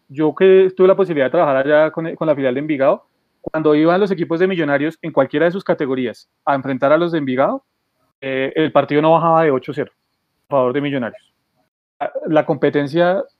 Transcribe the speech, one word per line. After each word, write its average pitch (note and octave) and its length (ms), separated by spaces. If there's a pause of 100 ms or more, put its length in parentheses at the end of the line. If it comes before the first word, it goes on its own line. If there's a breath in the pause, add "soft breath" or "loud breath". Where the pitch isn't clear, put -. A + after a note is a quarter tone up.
yo D3 260
que F#3+ 420
tuve F#3 120
la F#3+ 80
posibilidad D#3+ 300
de B2+ 40
trabajar D3 280
allá D3+ 340
con, E3 240
con E3 100
la D3+ 80
filial C3+ 200
de C3+ 60
Envigado, D3+ 460 (360)
cuando D3+ 340
iban E3 240
los G3+ 100
equipos E3 300
de F#3 80
Millonarios D#3 540
en D#3 100
cualquiera D3 340
de F3 60
sus F#3+ 100
categorías C3 640 (160)
a D3 120
enfrentar C3+ 360
a D3+ 60
los E3+ 140
de E3+ 60
Envigado, C#3+ 460 (560)
eh, C3+ 360
el D#3 160
partido D3 300
no D#3+ 100
bajaba E3 320
de D#3 80
ocho C3 220
cero C#3+ 180 (560)
a - 20
favor B2+ 220
de C#3+ 80
Millonarios. C3+ 520 (960)
La D3+ 160
competencia, D3+ 800 (180)